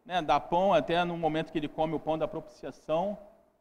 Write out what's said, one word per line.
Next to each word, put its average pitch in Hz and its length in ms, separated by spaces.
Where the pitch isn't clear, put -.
né, 175 160
dá 147 200
pão 190 320
até 170 320
no 175 120
momento 160 360
que 170 60
ele 147 100
come 160 260
o 143 60
pão 156 160
da 156 120
propiciação. 160 920